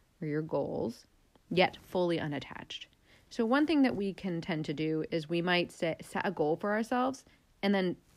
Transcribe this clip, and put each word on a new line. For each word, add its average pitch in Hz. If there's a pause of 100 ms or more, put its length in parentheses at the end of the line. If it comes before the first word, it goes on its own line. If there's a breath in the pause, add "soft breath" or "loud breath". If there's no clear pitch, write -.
(200)
or 160
your 151
goals, 156 (440)
yet 175 (100)
fully 175
unattached. - (440 soft breath)
So 233
one 277
thing 294
that 254
we 196
can 175
tend 156
to 156
do 156
is 156
we 170
might 175
set, -
set -
a 196
goal 165
for 208
ourselves 247 (380 soft breath)
and 202
then 185 (200)